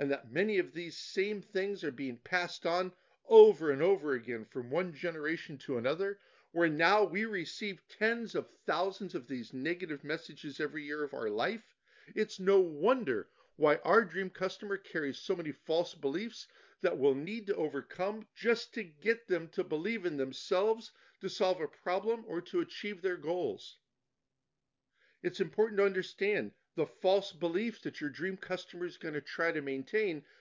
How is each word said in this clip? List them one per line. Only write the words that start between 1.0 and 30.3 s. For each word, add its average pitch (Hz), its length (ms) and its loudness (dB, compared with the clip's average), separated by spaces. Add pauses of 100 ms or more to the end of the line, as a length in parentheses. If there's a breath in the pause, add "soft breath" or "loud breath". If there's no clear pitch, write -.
things 196 440 -4
are 147 80 -2
being 123 320 -6
passed - 420 -2
on 180 240 0 (380 soft breath)
over 208 420 10
and 135 100 2
over 156 340 2
again 117 300 -4
from 120 240 -8
one 170 240 -2
generation 160 640 -6
to 131 220 -4
another, 165 400 -2 (320 soft breath)
where 170 180 4
now 170 360 4
we 185 200 -2
receive 202 640 -6
tens 226 460 -2
of 160 140 -2 (180)
thousands 185 480 -2
of 135 140 -6
these 123 260 -8
negative 156 480 -6
messages 151 560 -8
every 151 240 -4
year 147 220 -4
of 135 100 -6
our 120 160 -2
life, 143 460 -2 (400 loud breath)
it's 214 240 -2
no 190 180 6
wonder 165 680 2 (280 soft breath)
why 147 280 4
our 208 200 6
dream 185 260 -6
customer 190 460 -6
carries 151 420 -6
so - 180 -2
many 160 160 -6
false - 420 -2
beliefs 165 540 -6 (340 loud breath)
that 175 160 0
we'll 135 160 6
need 190 320 -6
to 202 80 0
overcome 180 800 -4
just 233 400 -2
to 233 80 -4
get 190 460 -4
them 165 240 0
to 185 100 -2
believe 175 420 -2
in 165 120 -2
themselves 185 760 0 (300 soft breath)
to 190 80 -6
solve 185 320 0
a 151 80 -4 (160)
problem 196 420 -2
or 165 140 -4
to 175 180 -2
achieve 180 420 -4
their 180 160 -2
goals. 151 600 -4 (1500 soft breath)
It's 175 160 -4
important 208 400 0
to 202 60 6
understand 185 640 0 (240)
the 156 120 0 (140)
false 190 300 4
beliefs 175 520 -2
that - 180 -8
your 147 100 -4
dream 185 260 -4
customer 180 500 -8
is 160 100 -10
gonna 151 240 -6
try 165 320 -2
to 160 80 -2
maintain 143 640 -2 (160 soft breath)